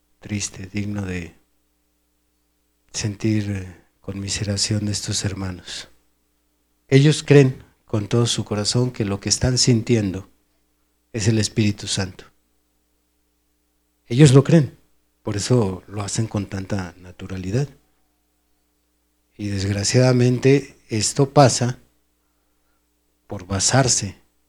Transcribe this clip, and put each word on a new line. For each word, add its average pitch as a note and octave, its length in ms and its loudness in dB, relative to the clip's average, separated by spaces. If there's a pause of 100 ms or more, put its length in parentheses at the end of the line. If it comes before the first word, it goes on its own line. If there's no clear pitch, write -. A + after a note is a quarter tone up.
(200)
triste, G2 520 -10
digno G#2 300 -6
de F2+ 320 -10 (1600)
sentir G2+ 800 -4 (240)
conmiseración G2+ 840 -6
de G2+ 60 -4
estos G2+ 340 -6
hermanos. F#2+ 640 -10 (1000)
Ellos C#3+ 340 4
creen C#3 400 6 (220)
con G#2 240 -6
todo A#2+ 160 2
su A2+ 220 -4
corazón B2 440 -2
que A#2 140 -6
lo G2+ 160 -4
que - 80 -6
están B2 300 0
sintiendo G#2+ 680 0 (880)
es G#2+ 160 -2
el A2 100 2
Espíritu G#2 480 -2
Santo. - 380 -6 (1800)
Ellos C3 260 6
lo C3+ 120 8
creen, D3 340 2 (440)
por G#2 140 -6
eso G2 520 0
lo G2+ 120 -10
hacen G#2 260 -4
con G2 200 -6
tanta F#2+ 560 -8
naturalidad. F#2+ 680 -8 (1700)
Y G#2 120 -8
desgraciadamente B2 1300 0 (100)
esto A#2 460 -2
pasa B2+ 440 4 (1500)
por G2 200 -14
basarse, G2 680 0 (320)